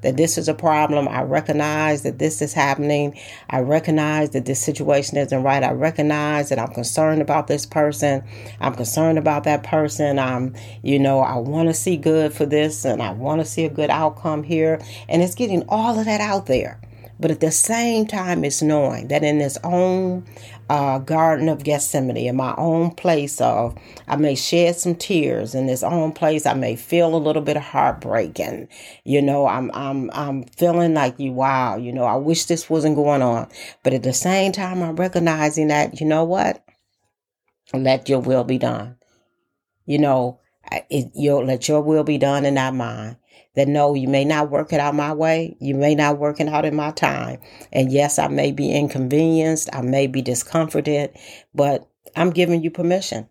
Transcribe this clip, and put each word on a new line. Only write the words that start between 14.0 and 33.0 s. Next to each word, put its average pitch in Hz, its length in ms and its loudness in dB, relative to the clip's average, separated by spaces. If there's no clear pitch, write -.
here. 160 380 0
And 170 140 2
it's 180 120 0
getting 196 340 0
all 220 300 0
of 220 80 -2
that 214 140 0
out 202 260 -2
there. - 340 -2
But 160 100 0
at 147 100 -2
the 160 120 2
same 226 540 0
time, 180 380 -2
it's 143 160 -2
knowing 135 480 0
that 147 140 2
in 151 160 2
this 143 240 0
own, 180 600 0
uh, 139 300 2
Garden 160 500 2
of 147 140 -2
Gethsemane, 139 540 0
in 120 180 -2
my 131 220 0
own 165 340 2
place 156 500 -2
of, 117 380 0
I 143 80 -2
may 147 180 2
shed 170 420 2
some 170 200 0
tears. 131 580 -2
In 131 120 0
this 127 180 -2
own 156 260 0
place, 156 340 0
I 113 100 2
may 120 200 -2
feel 165 400 2
a - 20 2
little 156 260 0
bit 147 140 0
of 147 60 -4
heartbreak. 120 760 -2
And, - 260 -8
you 143 180 2
know, 139 240 2
I'm, 120 280 -2
I'm, 135 380 -6
I'm 139 300 -6
feeling 170 520 2
like 135 260 0
you, 135 120 -4
wow, 127 440 0
you 123 160 -8
know, 127 120 -2
I 117 120 2
wish 156 300 0
this 165 220 -2
wasn't 156 280 2
going 143 260 4